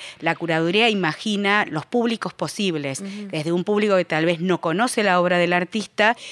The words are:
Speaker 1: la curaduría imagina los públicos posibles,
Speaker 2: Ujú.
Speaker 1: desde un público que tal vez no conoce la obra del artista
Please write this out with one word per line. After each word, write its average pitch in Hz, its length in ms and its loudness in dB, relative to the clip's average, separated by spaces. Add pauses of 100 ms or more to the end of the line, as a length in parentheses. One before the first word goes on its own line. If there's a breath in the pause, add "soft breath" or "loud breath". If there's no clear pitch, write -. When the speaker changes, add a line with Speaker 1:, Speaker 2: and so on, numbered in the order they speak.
(220 loud breath)
Speaker 1:
la 165 120 2
curaduría 170 560 2
imagina 202 800 0
los 156 160 -6
públicos 226 480 -2
posibles, 156 680 -4
Speaker 2:
Ujú. 202 280 -12
Speaker 1:
desde 156 220 -4
un 175 120 0
público 208 320 2
que 180 100 2
tal 160 200 0
vez 175 140 0
no 180 200 0
conoce 208 440 0
la 180 180 4
obra 180 160 2
del 175 160 2
artista 208 640 0 (140 loud breath)